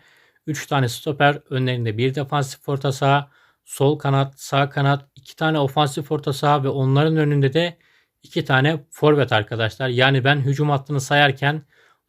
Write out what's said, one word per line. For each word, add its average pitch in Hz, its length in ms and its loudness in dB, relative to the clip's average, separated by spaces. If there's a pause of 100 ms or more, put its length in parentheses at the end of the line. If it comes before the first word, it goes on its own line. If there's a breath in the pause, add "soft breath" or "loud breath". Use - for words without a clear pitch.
(480 soft breath)
Üç 151 200 -8
tane 135 220 0
stoper, 143 500 0 (100)
önlerinde 127 480 -4
bir 127 180 0
defansif 139 540 -6
orta 139 220 -2
saha, 139 380 0 (360 soft breath)
sol 147 340 0
kanat, 139 400 -2
sağ 139 300 -2
kanat, 139 460 -2
iki - 200 -20
tane 156 240 -2
ofansif 143 520 -2
orta 147 220 -4
saha 147 300 0
ve 135 60 0
onların 139 480 2
önünde 147 360 2
de 165 240 -2 (460 soft breath)
iki - 220 -6
tane 147 440 2
forvet 147 420 2
arkadaşlar. 113 580 -2
Yani 127 340 2
ben 139 140 2
hücum 139 320 -2
hattını 139 320 -2
sayarken 143 600 2 (480 soft breath)